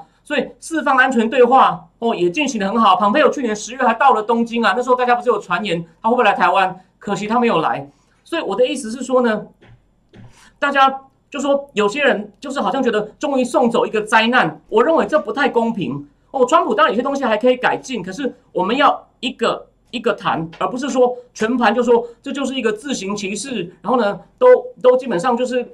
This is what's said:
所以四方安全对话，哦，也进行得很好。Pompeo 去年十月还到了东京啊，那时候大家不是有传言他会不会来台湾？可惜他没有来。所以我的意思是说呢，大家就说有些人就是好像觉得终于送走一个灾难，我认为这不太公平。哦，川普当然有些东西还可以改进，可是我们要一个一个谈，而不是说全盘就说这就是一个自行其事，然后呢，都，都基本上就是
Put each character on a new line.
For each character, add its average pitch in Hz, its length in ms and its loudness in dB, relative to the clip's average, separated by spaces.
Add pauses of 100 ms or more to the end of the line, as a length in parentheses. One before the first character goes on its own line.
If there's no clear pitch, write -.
(240)
所 294 140 -4
以 - 100 -4 (120)
四 311 220 -6
方 269 140 2
安 262 140 4
全 226 180 0
对 254 140 4
话， 233 460 4 (100)
哦， 233 160 -2
也 175 160 0
进 190 160 -2
行 202 140 -4
得 190 60 -2
很 226 140 0
好。 196 160 6
Pompeo 208 320 2
去 285 140 -2
年 214 120 -2
十 214 200 -10
月 269 40 -12
还 240 140 2
到 226 220 4
了 214 80 0
东 233 240 0
京 226 180 -4
啊， 202 120 2
那 247 60 -2
时 262 60 -4
候 247 60 4
大 247 100 0
家 240 120 2
不 240 60 -6
是 247 60 0
有 214 100 2
传 180 260 -4
言 170 200 -4 (160)
他 226 80 -2
会 233 60 2
不 247 40 2
会 240 60 2
来 196 80 4
台 180 160 2
湾？ 185 320 0 (180)
可 202 160 -6
惜 208 120 -6
他 233 140 0
没 233 80 2
有 180 120 2
来。 139 300 -6 (320)
所 330 160 -8
以 294 40 -4
我 196 120 -6
的 240 100 2
意 294 120 -2
思 214 140 -10
是 254 120 -10
说 254 180 0
呢， 220 260 -2 (1120)
大 277 100 -2
家 269 320 2 (260)
就 285 120 -10
说 277 320 -2
有 208 160 0
些 285 160 -2
人 214 340 -2
就 285 120 -12
是 277 100 -4
好 202 100 -2
像 269 100 -2
觉 240 80 0
得 214 120 0 (180)
终 285 200 -2
于 254 40 2
送 247 260 2
走 233 160 0
一 214 60 -2
个 214 120 -2
灾 226 260 2
难， 208 400 0
我 220 140 2
认 320 120 2
为 240 120 2
这 302 120 0
不 214 140 -4
太 277 160 -2
公 226 240 0
平。 143 360 -8 (220)
哦， 254 160 0
川 339 180 4
普 277 80 -2
当 302 140 4
然 247 80 -2
有 - 20 -2
些 247 60 -2
东 277 120 -4
西 269 100 -4
还 220 120 0
可 240 140 2
以 254 60 2
改 214 200 -2
进， 240 240 -8
可 180 120 -10
是 262 200 -6 (200)
我 175 100 -2
们 214 140 -2
要 - 320 0 (100)
一 233 140 -6
个 - 340 -4 (240)
一 247 80 -8
个 226 160 -2
谈， 160 340 -4 (120)
而 185 100 -4
不 254 80 -8
是 277 100 -6
说 247 280 2 (180)
全 226 220 -2
盘 220 180 2
就 247 80 0
说 233 240 2 (160)
这 277 80 -12
就 277 140 -6
是 269 100 -6
一 262 80 -4
个 214 100 0
自 262 220 -8
行 190 220 -6
其 202 180 -8
事， 208 480 -8
然 202 100 -4
后 247 60 2
呢， 202 220 -2 (180)
都， - 80 4 (340)
都 254 160 4
基 262 120 -6
本 180 100 -2
上 240 180 0
就 247 80 -2
是 247 300 -2